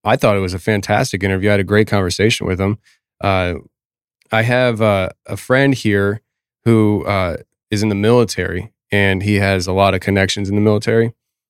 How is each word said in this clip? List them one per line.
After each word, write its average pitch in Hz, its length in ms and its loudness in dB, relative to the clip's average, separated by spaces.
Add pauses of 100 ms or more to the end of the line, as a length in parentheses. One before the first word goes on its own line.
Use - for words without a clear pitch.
I 110 140 2
thought 104 200 2
it 95 40 -2
was 90 120 -4
a 92 60 -6
fantastic 104 640 -2
interview. 98 260 0
I 104 40 4
had 101 60 2
a 95 60 0
great 104 220 2
conversation 98 600 0
with 90 120 -4
him. 101 180 -2 (440)
Uh, 92 340 -2 (760)
I 110 120 2
have, 123 380 0
uh, 98 280 0 (160)
a - 120 -8
friend 135 360 2
here 101 480 -2 (440)
who, 107 400 2
uh, 92 320 -4 (340)
is 104 120 -2
in 110 60 0
the 101 60 0
military, 101 760 0 (200)
and 98 320 2
he 104 120 0
has 98 320 0
a 92 60 -2
lot 95 200 2
of 92 60 -2
connections 98 480 -2
in 101 80 -2
the 104 60 2
military. 110 520 2 (360)